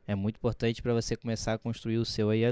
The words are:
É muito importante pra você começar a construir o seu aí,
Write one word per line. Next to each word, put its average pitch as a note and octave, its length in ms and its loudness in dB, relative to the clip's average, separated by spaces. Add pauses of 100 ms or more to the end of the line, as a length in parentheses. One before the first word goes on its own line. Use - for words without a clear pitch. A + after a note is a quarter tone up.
É G#2 80 -2
muito G2+ 220 -2
importante A#2 460 -2
pra A#2+ 120 0
você A#2 220 0
começar A2+ 380 -4
a A2 40 0
construir A#2 420 -2
o A2+ 60 2
seu G#2+ 240 0
aí, A2 220 4